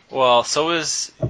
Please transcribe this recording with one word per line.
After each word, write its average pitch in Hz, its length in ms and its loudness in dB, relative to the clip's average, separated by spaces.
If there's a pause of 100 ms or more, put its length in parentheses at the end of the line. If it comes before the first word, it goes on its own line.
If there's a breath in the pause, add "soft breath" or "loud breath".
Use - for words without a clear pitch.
(100)
Well, 123 340 2
so 156 260 0
is, 160 400 -4 (180)